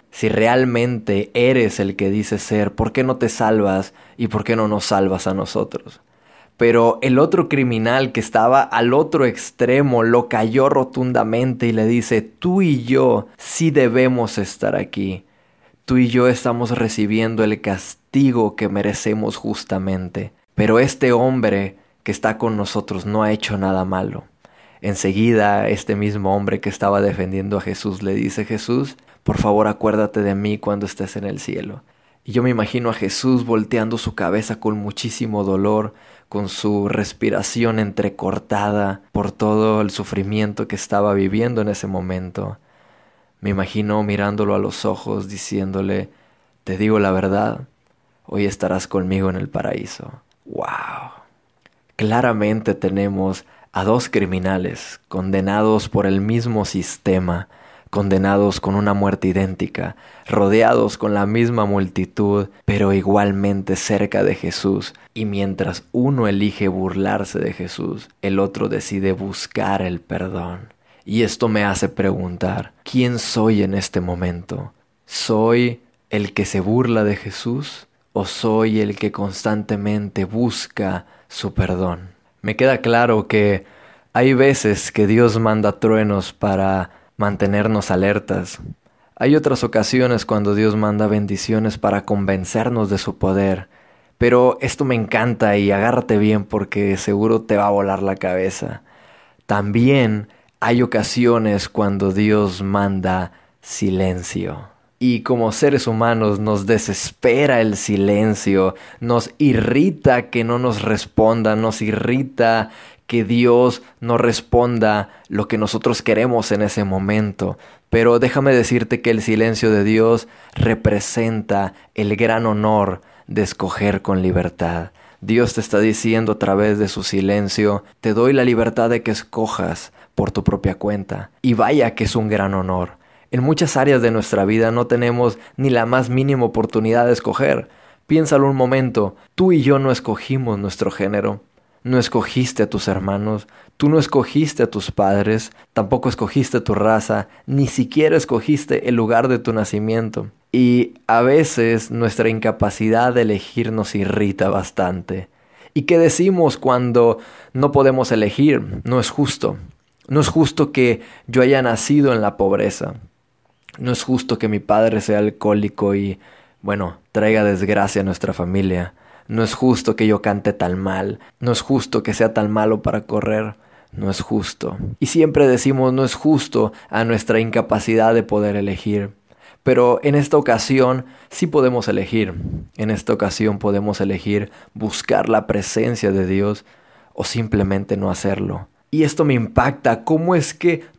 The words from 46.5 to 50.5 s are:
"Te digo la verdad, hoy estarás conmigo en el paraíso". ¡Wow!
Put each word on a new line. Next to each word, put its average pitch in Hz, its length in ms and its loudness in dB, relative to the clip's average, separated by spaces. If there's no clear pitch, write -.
"Te 95 160 -8
digo 107 220 2
la 98 100 2
verdad, 98 520 0
hoy 101 220 -4
estarás 95 400 -4
conmigo 95 440 -2
en 90 60 -4
el 95 120 -6
paraíso". - 640 -8
¡Wow! - 680 -10